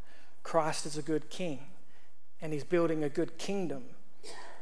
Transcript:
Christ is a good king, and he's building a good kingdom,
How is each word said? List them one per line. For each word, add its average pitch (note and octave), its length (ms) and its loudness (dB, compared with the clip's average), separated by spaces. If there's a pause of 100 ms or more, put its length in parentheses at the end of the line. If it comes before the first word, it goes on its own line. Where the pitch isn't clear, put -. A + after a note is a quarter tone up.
(420)
Christ D#3 420 2
is D3+ 140 0
a D3 40 0
good D3+ 280 0
king, D#3 300 -2 (800)
and D#3 100 0
he's C#3 120 0
building D#3+ 380 4
a D3 60 2
good D#3 300 0
kingdom, D#3+ 460 0 (760)